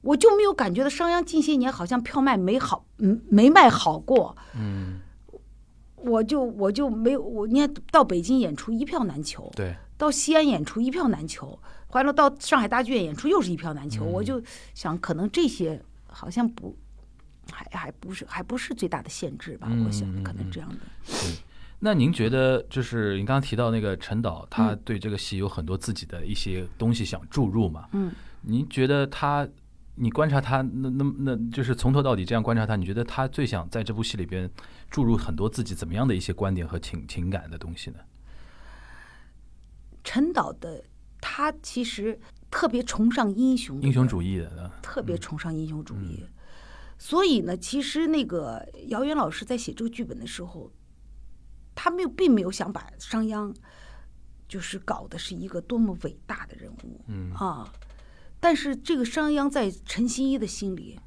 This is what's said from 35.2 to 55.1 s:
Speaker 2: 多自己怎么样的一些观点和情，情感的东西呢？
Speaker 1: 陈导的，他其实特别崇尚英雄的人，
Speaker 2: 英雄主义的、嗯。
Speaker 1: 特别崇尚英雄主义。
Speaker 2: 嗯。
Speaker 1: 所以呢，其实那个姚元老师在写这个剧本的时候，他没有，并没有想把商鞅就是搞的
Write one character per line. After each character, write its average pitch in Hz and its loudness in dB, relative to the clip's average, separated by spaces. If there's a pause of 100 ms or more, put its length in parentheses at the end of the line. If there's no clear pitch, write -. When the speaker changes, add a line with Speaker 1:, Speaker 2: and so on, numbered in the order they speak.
Speaker 2:
多 95 0
自 113 -2
己 92 -6
怎 82 -8
么 85 -6
样 120 2
的 117 4
一 92 0
些 90 -4
观 95 0
点 85 -2
和 87 -6
情， 80 -8
情 87 -4
感 87 -6
的 85 -12
东 85 -10
西 - -12
呢？ - -14 (2000)
Speaker 1:
陈 302 2
导 - 0
的， - -12 (360)
他 302 -2 (100)
其 - -4
实 214 -4 (300)
特 - 0
别 226 0
崇 226 4
尚 226 0
英 254 4
雄 - -6
的 143 -4
人， 139 4
Speaker 2:
英 135 6
雄 127 6
主 95 0
义 92 -2
的、 82 -6
嗯。 87 -10 (100)
Speaker 1:
特 - -8
别 90 -4
崇 - -8
尚 160 -6
英 160 -4
雄 151 -8
主 110 -12
义。 87 -8
Speaker 2:
嗯。 180 -16 (680)
Speaker 1:
所 349 2
以 285 4
呢， 180 -4
其 269 -4
实 302 -2
那 311 2
个 139 -6 (220)
姚 220 -4
元 302 0
老 220 0
师 160 -8
在 247 -4
写 - -8
这 - -8
个 226 -4
剧 233 -8
本 233 -10
的 - -12
时 175 -10
候， 170 -14 (1040)
他 - 0
没 359 -2
有， 330 -2
并 311 4
没 214 6
有 185 -4
想 196 -6
把 - -10 (140)
商 220 -4
鞅 208 -6 (960)
就 190 -10
是 190 -10
搞 - -6
的 - -12